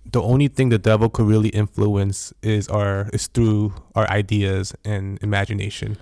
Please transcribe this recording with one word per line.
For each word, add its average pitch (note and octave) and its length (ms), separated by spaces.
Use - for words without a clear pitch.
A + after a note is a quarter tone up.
the A#2+ 120
only B2+ 260
thing C3 220
the A2+ 80
devil A2 300
could A2 180
really G#2+ 240
influence G#2 840
is G#2+ 260
our, G2+ 440
is - 160
through G#2+ 460
our G#2+ 160
ideas G2+ 640
and G2 380
imagination? G2+ 800